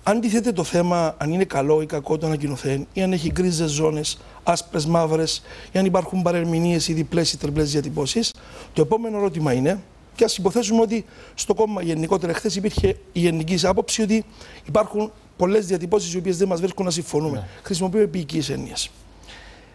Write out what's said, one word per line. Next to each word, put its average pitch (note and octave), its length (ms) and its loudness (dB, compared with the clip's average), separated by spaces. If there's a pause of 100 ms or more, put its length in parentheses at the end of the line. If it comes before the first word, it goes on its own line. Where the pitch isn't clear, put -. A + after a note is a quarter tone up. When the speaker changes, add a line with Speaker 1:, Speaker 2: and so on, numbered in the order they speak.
Speaker 1:
Αν G#3 160 2
τίθεται A3+ 300 2
το F3 120 0
θέμα F3 540 2
αν D#3 160 -2
είναι F#3 120 2
καλό D3+ 360 2
ή D#3 40 -2
κακό D3+ 320 -2
το D#3 80 -4
ανακοινωθέν, C#3+ 680 -2
ή F#3+ 100 -2
αν F#3 80 2
έχει D#3+ 200 -2
γκρίζες E3 400 0
ζώνες, D3+ 480 0 (240)
άσπρες, E3+ 420 0
μαύρες, D#3+ 560 2 (300)
ή F#3 80 0
αν F#3+ 60 4
υπάρχουν F#3 360 0
παρερμηνίες E3+ 640 2
ή E3 60 0
διπλές E3 400 0
ή - 40 -8
τριπλές D3 340 0
διατυπώσεις, D3+ 600 -2 (400)
το D#3 80 4
επόμενο A3 360 0
ερώτημα D#3+ 360 0
είναι, D3 260 2 (360)
και - 80 4
ας G#3+ 140 2
υποθέσουμε G#3 440 2
ότι A3 240 0 (300)
στο - 180 0
κόμμα G#3+ 280 0
γενικότερα E3 520 0
χθες F3 220 -2
υπήρχε G3+ 320 0 (240)
η - 80 -4
γενική E3 460 2
άποψη G3 360 0
ότι G#3+ 240 2 (400)
υπάρχουν G#3 460 0 (260)
πολλές G3 280 2
διατυπώσεις F3 480 -2
οι F3+ 40 -2
οποίες F3+ 200 -2
δεν G3 100 0
μας F3 120 -2
βρίσκουν F#3 260 -2
να F3+ 60 0
συμφωνούμε. D3+ 460 -2
Speaker 2:
Ναι. G2 100 -10 (160)
Speaker 1:
Χρησιμοποιώ F#3+ 380 0
επίοικείς D#3+ 480 -2
έννοιες. C3 400 -6 (840)